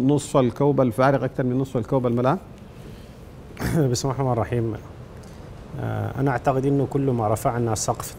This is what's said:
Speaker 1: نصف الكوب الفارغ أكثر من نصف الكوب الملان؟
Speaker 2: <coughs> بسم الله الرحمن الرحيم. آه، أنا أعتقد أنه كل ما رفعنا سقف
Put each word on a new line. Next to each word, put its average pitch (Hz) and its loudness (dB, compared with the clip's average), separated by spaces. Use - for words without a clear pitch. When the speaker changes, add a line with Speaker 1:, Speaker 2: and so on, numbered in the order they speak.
Speaker 1:
نصف 143 2
الكوب 139 4
الفارغ 131 4
أكثر 135 -2
من 123 0
نصف 131 -2
الكوب 123 0
الملان؟ 123 2
Speaker 2:
<coughs> 131 2
بسم 123 0
الله 131 -2
الرحمن 131 2
الرحيم. 113 0
آه، 107 -2
أنا 139 2
أعتقد 131 0
أنه 139 4
كل 139 0
ما 117 2
رفعنا 117 2
سقف - -4